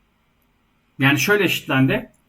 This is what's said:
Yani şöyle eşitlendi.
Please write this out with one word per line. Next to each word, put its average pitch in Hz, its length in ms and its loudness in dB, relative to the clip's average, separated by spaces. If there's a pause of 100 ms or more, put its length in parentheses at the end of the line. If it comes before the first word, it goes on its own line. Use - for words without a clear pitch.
(1000)
Yani 139 200 2
şöyle 208 240 0
eşitlendi. 147 680 -2 (160)